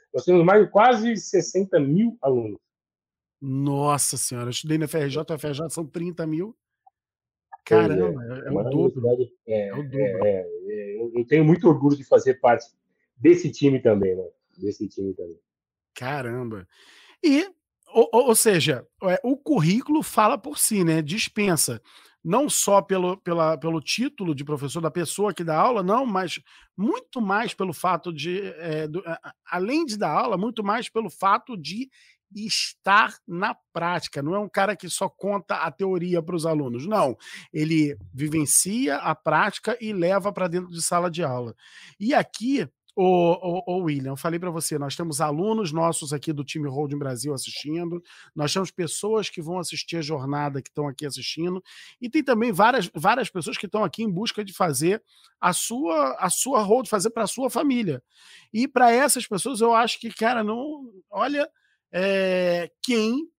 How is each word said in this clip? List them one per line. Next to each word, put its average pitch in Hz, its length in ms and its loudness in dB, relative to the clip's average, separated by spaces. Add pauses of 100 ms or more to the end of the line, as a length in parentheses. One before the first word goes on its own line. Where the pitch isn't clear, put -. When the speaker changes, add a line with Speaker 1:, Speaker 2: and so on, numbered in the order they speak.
(140)
Speaker 1:
Nós 127 120 -2
temos 180 200 6
mais 202 180 8
de - 80 2
quase 226 460 4
sessenta 180 640 0
mil 180 420 2
alunos. 117 380 0 (840)
Speaker 2:
Nossa 139 760 -2
senhora, 120 300 -6
eu 123 40 -6
estudei 156 260 -2
na 160 80 0
F 165 120 -4
R 143 120 0
J, 151 240 -4
a 156 40 -4
F 151 100 -8
R 147 60 -4
J 151 160 -6
são 165 160 -8
trinta 170 400 -8
mil. 165 300 -4 (1120)
Speaker 1:
Pois 110 180 6
é. - 20 2
Speaker 2:
Caramba, 92 360 0
é, 127 240 -10
é 135 40 -4
o - 20 -2
Speaker 1:
Maior 113 160 -2
Speaker 2:
dobro. 135 320 0
Speaker 1:
universidade, 120 320 0 (140)
é, 107 200 0
Speaker 2:
É 101 60 -10
o 139 100 -6
dobro. 135 160 -6
Speaker 1:
é, 98 240 0
é, 95 240 2 (200)
é, 104 340 -8
eu, 120 140 -6
eu 120 100 0
tenho 151 180 6
muito 170 240 6
orgulho 143 300 6
de 139 60 -14
fazer 127 320 6
parte 117 300 4 (520)
desse 165 340 6
time 135 300 2
também, 98 340 4
né? 92 80 -6 (340)
Desse 101 300 -6
time 98 260 -6
também. 87 240 -12 (560)
Speaker 2:
Caramba! 123 720 -8 (560)
E, 320 280 4 (440)
ou, 226 200 4
ou, 254 160 6
ou 226 60 6
seja, 156 520 2 (160)
é, 185 200 2
o 262 120 0
currículo 254 680 2
fala 220 360 2
por 294 200 -12
si, 196 280 2
né? 160 160 4
Dispensa. 160 800 -2 (420)
Não 233 240 2
só 196 360 4
pelo, 185 340 0
pela, 160 400 0
pelo 160 240 -2
título 202 540 -2
de 139 100 -10
professor 143 340 -6
da 160 120 -2
pessoa 175 420 -2
que 180 100 -8
dá 160 140 0
aula, 214 240 4
não, 214 240 2
mas 185 340 -2 (380)
muito 285 420 -4
mais 208 320 0
pelo 190 220 -4
fato 180 400 -2
de, 175 300 -6 (140)
é, 156 300 -6
do, 156 160 -8
a, 165 100 -8 (100)
a, 143 100 -18 (160)
além 240 380 -2
de 214 100 -8
dar 190 140 -2
aula, 196 260 0
muito 220 260 -4
mais 214 240 -2
pelo 220 220 -4
fato 208 480 0
de 190 320 -10 (460)
estar - 840 0 (100)
na 196 300 -4 (160)
prática. 170 480 -4
Não 156 140 -4
é 202 40 -2
um 208 80 -6
cara 196 280 0
que 180 120 -16
só 185 220 -4
conta 202 460 -6
a 160 160 -4
teoria 180 500 -2
pros 160 240 -4
alunos, 143 400 -2
não. 175 320 0 (340)
Ele 156 460 2 (160)
vivencia 160 840 0
a 170 180 -2
prática 190 680 0
e 220 100 -6
leva 190 400 0
pra 185 160 -2
dentro 180 220 -4
de 170 120 -10
sala 175 280 0
de 170 140 -4
aula. 123 320 -6 (440)
E 220 140 0
aqui, 233 520 0 (300)
ô, 190 80 2
ô, 175 640 4
ô, 180 160 -2
William, 139 280 -2
eu 139 40 -6
falei 165 240 -4
pra 180 100 -6
você, 160 300 -4
nós 143 160 -6
temos 160 240 -6
alunos 165 540 -2
nossos 165 400 -2
aqui 147 180 -6
do 143 120 -6
time 147 260 -6
Holding 143 280 -4
Brasil 135 360 -6
assistindo, 160 680 -8 (320)
nós 147 200 -2
temos 190 180 -2
pessoas 202 580 -4
que - 120 -12
vão 170 180 -6
assistir 165 380 -8
a 165 40 -4
jornada 143 600 -4
que - 100 -18
tão 147 160 -4
aqui 139 180 -8
assistindo, 165 560 -6 (400)
e 247 80 -8
tem 311 140 0
também 233 300 0
várias, 208 420 2
várias 202 340 0
pessoas 196 280 -8
que 208 100 -10
tão 208 160 -2
aqui 202 200 -4
em 226 60 0
busca 208 320 -4
de 196 120 -10
fazer 170 500 0 (360)
a 175 120 2
sua, 277 640 -2
a 180 160 -2
sua 240 320 2
hold, 214 260 2
fazer 208 220 0
pra 220 180 -2
sua 254 220 -4
família. 233 520 0 (520)
E 233 160 0
pra 247 200 6
essas 247 380 2
pessoas, 220 320 -4
eu 233 140 4
acho 226 260 2
que, 226 140 -12
cara, 226 320 0
não, 262 440 -6 (200)
olha, 285 400 -2 (440)
é, 185 800 0 (100)
quem 240 460 0 (120)